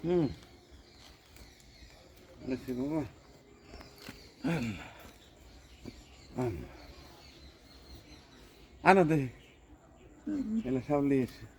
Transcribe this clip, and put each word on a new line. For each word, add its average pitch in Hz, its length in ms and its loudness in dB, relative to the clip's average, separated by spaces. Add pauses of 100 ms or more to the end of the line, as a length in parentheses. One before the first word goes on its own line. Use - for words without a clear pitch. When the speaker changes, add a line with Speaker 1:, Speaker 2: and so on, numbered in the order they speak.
Speaker 1:
হুম। 170 220 4 (2250)
দেখি 127 260 -4
বাবা। 143 300 -2 (1400)
আম। 143 220 0 (1700)
আম। 120 180 -2 (2250)
আনো 190 200 10
দেখি। 147 240 4 (920)
Speaker 2:
হুম। 226 440 -2
Speaker 1:
এগুলো 127 240 0
সব 143 140 4
নিয়ে 139 200 4
এসে। - 220 -6 (140)